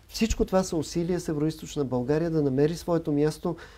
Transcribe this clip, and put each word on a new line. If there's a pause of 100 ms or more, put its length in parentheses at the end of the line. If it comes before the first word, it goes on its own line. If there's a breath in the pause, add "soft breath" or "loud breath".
Всичко
това
са
усилия
Североизточна
България
да
намери
своето
място (220 loud breath)